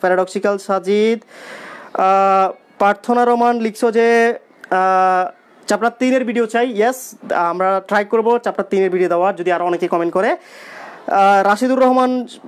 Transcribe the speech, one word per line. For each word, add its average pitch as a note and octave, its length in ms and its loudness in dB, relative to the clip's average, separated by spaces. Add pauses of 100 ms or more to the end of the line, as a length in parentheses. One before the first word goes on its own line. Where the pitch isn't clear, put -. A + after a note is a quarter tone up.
প্যারাডক্সিক্যাল F#3 560 0
সাজিদ। G#3 680 0 (760)
আহ, F#3+ 520 2 (260)
প্রার্থনা G#3 480 0
রহমান A#3+ 340 2
লিখছো A3+ 320 -2
যে, A#3 440 2 (340)
আহ, F#3 640 2 (360)
চ্যাপ্টার G#3+ 320 0
তিনের B3+ 260 0
ভিডিও A#3 200 -2
চাই। A#3 260 -2
ইয়েস, A#3 440 -2 (180)
আমরা F#3 540 0
ট্রাই G#3 180 0
করবো A#3 340 0
চ্যাপ্টার G3+ 300 -6
তিনের F#3+ 200 0
ভিডিও F3+ 200 0
দেওয়ার, F3 260 0
যদি E3+ 160 -2
আরো F3 140 -2
অনেকে F3 220 -2
কমেন্ট E3+ 260 -2
করে। G3+ 180 0
আহ, - 1120 -2
রাশিদুর B3 340 0
রহমান B3+ 480 2 (200)